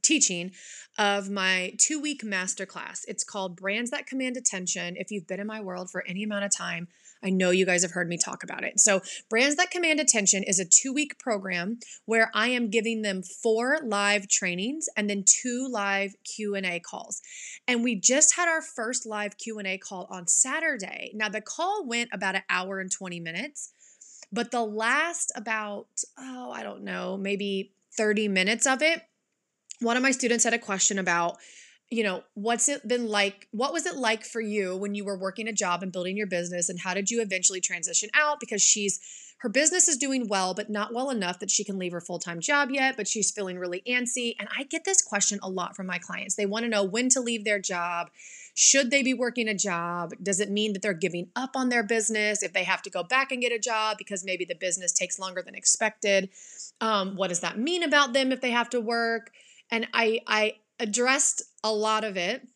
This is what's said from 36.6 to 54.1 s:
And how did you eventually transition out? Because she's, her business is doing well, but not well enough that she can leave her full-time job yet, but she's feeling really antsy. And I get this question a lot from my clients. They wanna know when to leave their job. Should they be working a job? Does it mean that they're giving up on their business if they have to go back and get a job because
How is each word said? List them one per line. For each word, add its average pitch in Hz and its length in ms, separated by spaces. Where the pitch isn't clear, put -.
And 180 100
how 180 140
did 196 160
you 233 120
eventually 185 400
transition 175 520
out? 294 260
Because 214 220
she's, 202 380
her 240 100
business 302 380
is 311 100
doing 262 300
well, 190 260
but 208 160
not 214 240
well 254 160
enough 185 300
that 196 100
she - 140
can 196 160
leave 180 140
her 170 80
full-time 170 400
job 285 300
yet, 269 240
but 202 120
she's - 240
feeling 185 260
really 180 300
antsy. 247 500
And 208 180
I 269 100
get 320 180
this 381 180
question 202 400
a 190 80
lot 185 260
from 185 120
my 180 100
clients. - 380
They 208 100
wanna 220 220
know 208 160
when 196 260
to 262 120
leave 233 220
their 208 140
job. 175 520
Should 262 380
they 220 100
be 254 140
working 233 320
a 214 80
job? 175 560
Does 196 200
it 196 100
mean 208 220
that 190 80
they're 208 120
giving 175 420
up 262 200
on 254 140
their 240 140
business 214 600
if 185 80
they 185 140
have 180 160
to 196 100
go 180 100
back 262 300
and 247 100
get 240 120
a 233 40
job 220 400
because 196 280